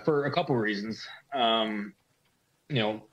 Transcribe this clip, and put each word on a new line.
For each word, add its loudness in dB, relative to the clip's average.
for 2
a -2
couple 0
reasons. -2
Um, 2
you 0
know, 0